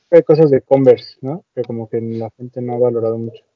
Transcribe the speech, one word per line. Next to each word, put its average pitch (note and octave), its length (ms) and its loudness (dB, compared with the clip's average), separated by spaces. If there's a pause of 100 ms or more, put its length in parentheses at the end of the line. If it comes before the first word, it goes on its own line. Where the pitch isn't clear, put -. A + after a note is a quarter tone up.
(140)
Hay E3 100 6
cosas D3+ 280 4
de C3 100 2
Converse, B2+ 600 2
¿no? C#3 240 -10 (100)
Que B2+ 80 -6
como A2+ 260 -10
que A#2 120 -6
la A2+ 300 -8
gente B2 300 -14
no B2 120 -8
ha A#2+ 60 -6
valorado A2+ 380 -2
mucho. A2+ 260 -12 (120)